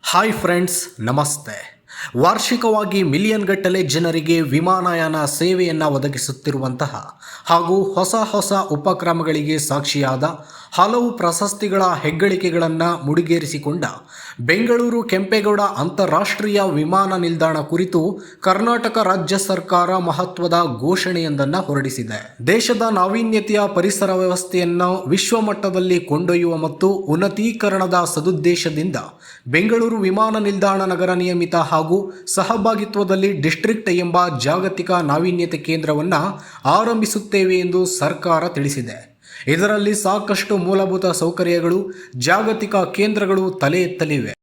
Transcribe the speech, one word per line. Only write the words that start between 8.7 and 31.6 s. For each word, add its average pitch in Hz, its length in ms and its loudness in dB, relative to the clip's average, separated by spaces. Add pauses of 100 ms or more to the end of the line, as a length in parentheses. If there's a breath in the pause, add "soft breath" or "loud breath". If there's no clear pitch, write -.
ಸಾಕ್ಷಿಯಾದ 139 640 -2 (480 loud breath)
ಹಲವು 226 460 2
ಪ್ರಶಸ್ತಿಗಳ 196 680 0
ಹೆಗ್ಗಳಿಕೆಗಳನ್ನ 165 1000 0
ಮುಡಿಗೇರಿಸಿಕೊಂಡ 160 1040 0 (540 loud breath)
ಬೆಂಗಳೂರು 233 640 2
ಕೆಂಪೇಗೌಡ 202 580 2
ಅಂತಾರಾಷ್ಟ್ರೀಯ 196 1000 0 (100)
ವಿಮಾನ 185 440 2
ನಿಲ್ದಾಣ 160 420 0
ಕುರಿತು 170 640 0 (220 loud breath)
ಕರ್ನಾಟಕ 220 560 0
ರಾಜ್ಯ 190 400 2
ಸರ್ಕಾರ 180 600 0
ಮಹತ್ವದ 175 560 -2 (260)
ಘೋಷಣೆಯೊಂದನ್ನ 160 800 0
ಹೊರಡಿಸಿದೆ. 127 880 -4
ದೇಶದ 220 340 2 (100)
ನಾವೀನ್ಯತೆಯ 208 680 0 (160)
ಪರಿಸರ 190 380 0
ವ್ಯವಸ್ಥೆಯನ್ನು 180 960 0
ವಿಶ್ವಮಟ್ಟದಲ್ಲಿ 190 880 0
ಕೊಂಡೊಯ್ಯುವ 170 580 0
ಮತ್ತು 160 320 0
ಉನ್ನತೀಕರಣದ 190 1120 0 (100)
ಸದುದ್ದೇಶದಿಂದ 165 840 0 (520 loud breath)
ಬೆಂಗಳೂರು 220 500 2
ವಿಮಾನ 214 400 2
ನಿಲ್ದಾಣ 196 440 0
ನಗರ 180 320 0
ನಿಯಮಿತ 180 420 0
ಹಾಗೂ 165 560 0 (140 loud breath)